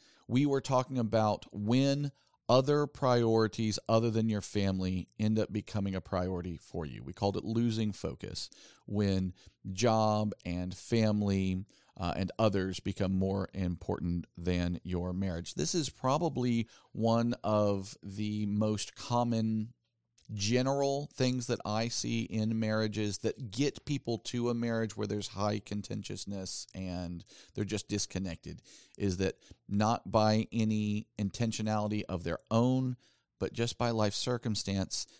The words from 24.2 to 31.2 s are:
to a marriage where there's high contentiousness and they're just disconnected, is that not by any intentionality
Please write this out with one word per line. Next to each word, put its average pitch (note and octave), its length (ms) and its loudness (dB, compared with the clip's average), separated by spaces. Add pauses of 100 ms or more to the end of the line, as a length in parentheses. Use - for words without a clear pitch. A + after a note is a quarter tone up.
to A#2+ 240 -2
a A#2+ 40 2
marriage A#2 440 -2
where G#2+ 100 -2
there's G#2 220 -4
high G#2 360 0
contentiousness G2+ 1080 -8
and F2+ 480 -6 (320)
they're G2+ 80 0
just G2+ 240 -4
disconnected, F#2 720 -6 (360)
is G2 200 0
that F#2+ 180 0 (340)
not G#2 420 0
by A2 400 4
any G#2+ 560 0 (100)
intentionality G#2+ 920 -2